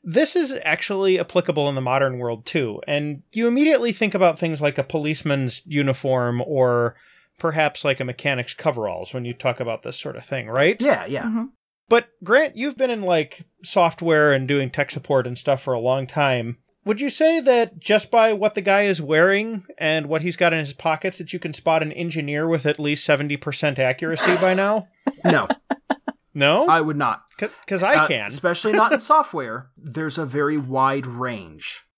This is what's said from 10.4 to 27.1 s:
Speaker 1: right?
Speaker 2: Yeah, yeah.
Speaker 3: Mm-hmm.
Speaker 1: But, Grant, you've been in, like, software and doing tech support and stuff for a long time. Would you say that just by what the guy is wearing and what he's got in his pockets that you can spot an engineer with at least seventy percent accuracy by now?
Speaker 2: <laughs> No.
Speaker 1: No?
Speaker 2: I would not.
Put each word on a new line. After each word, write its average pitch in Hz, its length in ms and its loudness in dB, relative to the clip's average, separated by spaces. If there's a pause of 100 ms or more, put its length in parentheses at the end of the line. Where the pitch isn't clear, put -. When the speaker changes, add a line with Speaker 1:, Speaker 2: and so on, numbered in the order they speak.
Speaker 1:
right? 143 320 2
Speaker 2:
Yeah, 269 280 0
yeah. 127 160 -6
Speaker 3:
Mm-hmm. 226 220 -4 (440)
Speaker 1:
But, 233 180 4 (160)
Grant, 262 320 2
you've 262 220 -6
been 262 140 0
in, 220 100 -4
like, 170 440 -2 (180)
software 165 680 2
and 131 160 0
doing 139 220 0
tech 143 220 -2
support 131 360 0
and 123 100 -8
stuff 135 260 0
for 131 100 -2
a 120 60 -2
long 131 280 0
time. 123 520 0 (260)
Would 214 160 -2
you 285 80 -2
say 320 320 2
that 240 380 2
just - 300 0
by 226 220 4
what 208 240 0
the 208 60 -4
guy 196 220 4
is 185 180 0
wearing 190 640 2 (120)
and 156 280 0
what 151 160 -2
he's 170 160 -4
got 170 160 4
in 165 60 -2
his 143 140 -6
pockets 165 440 -4
that - 160 -12
you 180 60 -8
can 160 120 -8
spot 160 320 0
an 151 80 -6
engineer 156 560 -4
with 160 180 0
at 147 140 0
least 147 240 -2
seventy 147 320 0
percent 143 420 -4
accuracy 160 600 0
by 185 160 2
now? 196 340 0 (180)
Speaker 2:
<laughs> - 200 -6
No. 160 220 2 (840)
Speaker 1:
No? 156 340 4
Speaker 2:
I 165 140 4
would 151 160 -2
not. 131 260 -2 (160)